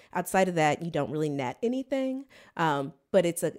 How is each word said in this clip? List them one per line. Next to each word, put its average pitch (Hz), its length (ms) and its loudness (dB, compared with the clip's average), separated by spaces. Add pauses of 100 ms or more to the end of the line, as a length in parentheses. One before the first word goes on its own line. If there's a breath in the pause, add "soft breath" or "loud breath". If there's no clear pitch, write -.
(120)
outside 190 360 0
of 175 80 -4
that, 151 260 2
you 165 80 -6
don't 143 220 -2
really 151 160 -2
net 139 340 -4
anything. 262 600 -2 (320 loud breath)
Um, 143 380 0 (180)
but 180 140 6
it's 170 180 -2
a, 156 140 -2